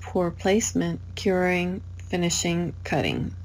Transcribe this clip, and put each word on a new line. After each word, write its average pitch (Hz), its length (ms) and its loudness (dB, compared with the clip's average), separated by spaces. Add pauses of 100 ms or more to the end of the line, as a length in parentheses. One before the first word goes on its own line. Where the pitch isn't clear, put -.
poor 175 300 0
placement, 175 680 2 (120)
curing, 180 680 2 (260)
finishing, 175 640 0 (100)
cutting. - 600 0